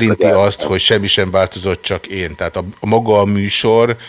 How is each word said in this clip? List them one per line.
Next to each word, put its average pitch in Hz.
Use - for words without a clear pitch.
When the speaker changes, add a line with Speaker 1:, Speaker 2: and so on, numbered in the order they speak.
Speaker 1:
érinti 104
Speaker 2:
legyen. 85
Speaker 1:
azt, 101
hogy 95
semmi 101
sem 92
változott, 92
csak -
én. 90
Tehát 85
a, 90
a -
maga 110
a 101
műsor 110